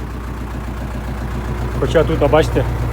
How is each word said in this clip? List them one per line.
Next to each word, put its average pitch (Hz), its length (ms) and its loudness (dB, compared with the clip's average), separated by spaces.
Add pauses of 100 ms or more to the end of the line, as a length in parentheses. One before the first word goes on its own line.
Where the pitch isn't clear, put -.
(1800)
Хоча 147 240 4
тут, 156 180 2
а, 143 60 6
бачите, 147 360 4 (280)